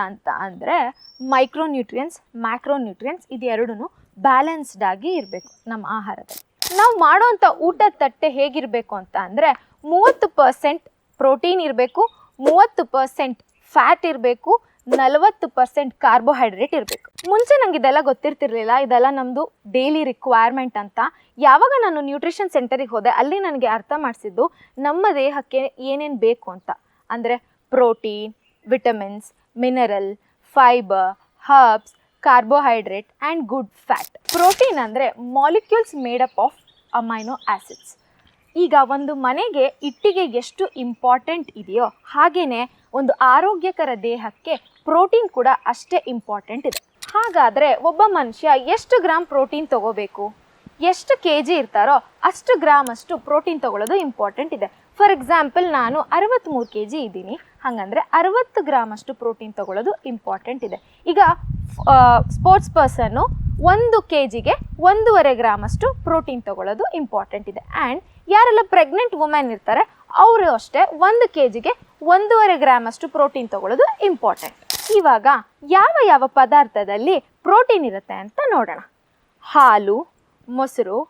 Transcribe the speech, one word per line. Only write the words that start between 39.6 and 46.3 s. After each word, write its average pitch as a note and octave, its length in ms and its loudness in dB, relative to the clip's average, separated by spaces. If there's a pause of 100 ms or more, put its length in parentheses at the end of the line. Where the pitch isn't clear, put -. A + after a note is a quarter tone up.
ಇಟ್ಟಿಗೆ F4+ 420 -2
ಎಷ್ಟು B3 420 -6
ಇಂಪಾರ್ಟೆಂಟ್ B3+ 880 -4
ಇದೆಯೋ G#3+ 280 -4 (200)
ಹಾಗೇನೆ D4 640 -2 (240)
ಒಂದು C4 180 0
ಆರೋಗ್ಯಕರ E4 760 2 (140)
ದೇಹಕ್ಕೆ A#3 540 -8 (280)
ಪ್ರೋಟೀನ್ F#4 440 2
ಕೂಡ B3+ 200 -2 (180)
ಅಷ್ಟೇ - 300 -4
ಇಂಪಾರ್ಟೆಂಟ್ A#3 680 -8